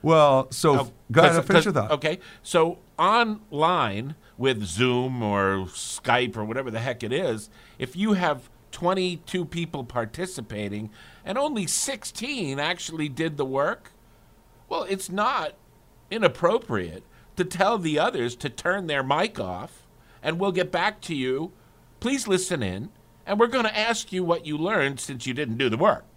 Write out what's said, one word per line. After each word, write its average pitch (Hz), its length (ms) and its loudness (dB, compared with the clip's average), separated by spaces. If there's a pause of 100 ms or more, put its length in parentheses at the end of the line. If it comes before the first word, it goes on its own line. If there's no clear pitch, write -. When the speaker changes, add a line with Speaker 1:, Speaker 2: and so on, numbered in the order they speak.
Speaker 1:
Well, 147 480 6
so 143 280 4
Speaker 2:
Oh, 135 140 -2 (180)
Speaker 1:
go 160 120 8
ahead, 170 140 8
Speaker 2:
'cause, 160 100 2
Speaker 1:
finish 165 180 6
your 196 80 0
Speaker 2:
'cause, 131 120 2
Speaker 1:
thought. 113 80 -4
Speaker 2:
okay, 156 260 0 (240)
so 170 360 2 (200)
online 160 1160 2 (220)
with 120 280 0
Zoom 123 580 0
or 98 460 2
Skype 120 680 -2
or 107 80 -6
whatever 120 260 -6
the 113 100 -6
heck 120 220 -6
it 113 100 -4
is, 117 360 -2 (300)
if 123 180 -8
you 208 160 0
have 160 380 0 (220)
twenty-two 180 760 -2
people 165 380 -8
participating 110 1040 -6 (340)
and 190 140 -6
only 269 280 -2
sixteen 226 920 -6
actually 160 500 -4
did 147 300 -4
the 143 60 0
work, 139 480 -2 (760)
well, 185 160 -4
it's 190 260 -6
not 208 440 -2 (560)
inappropriate 143 960 0 (320)
to 180 80 0
tell 190 340 2
the 156 200 0
others 131 380 0
to 147 120 -6
turn 185 380 -2
their 143 160 -2
mic 156 380 0
off 92 460 -8 (360)
and 165 160 -4
we'll 196 140 0
get 180 180 0
back 202 300 -2
to 165 140 -8
you. 131 380 -2 (460)
Please 254 300 -4
listen 185 340 0
in, 101 280 -6 (360)
and 208 120 -2
we're 233 80 6
gonna 233 220 0
ask 220 440 -2
you 185 120 -2
what 170 220 0
you 151 100 -4
learned 151 440 0
since 131 260 -8
you 127 80 -2
didn't 123 240 -2
do 131 100 2
the 110 80 0
work. 170 280 2 (120)